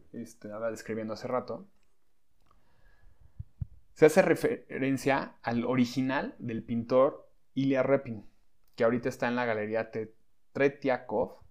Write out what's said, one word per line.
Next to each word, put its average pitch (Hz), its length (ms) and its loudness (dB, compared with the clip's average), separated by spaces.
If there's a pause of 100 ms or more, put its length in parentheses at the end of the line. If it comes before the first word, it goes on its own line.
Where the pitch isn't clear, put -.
(120)
este, 113 360 -14
estaba 110 220 -6
describiendo 110 440 -8
hace 120 140 -10
rato, 123 380 -6 (2250)
se 156 120 8
hace 170 160 8
referencia 135 1200 0
al 117 220 -2
original 131 760 0
del 113 240 -8
pintor 123 640 2 (260)
Ilya 131 280 2
Repin, 131 420 0 (520)
que 117 80 2
ahorita 120 240 2
está 123 200 -4
en 120 80 -2
la 123 80 -2
Galería 110 460 -2
Te-, 110 240 -8 (380)
Tretiakov 131 840 0 (120)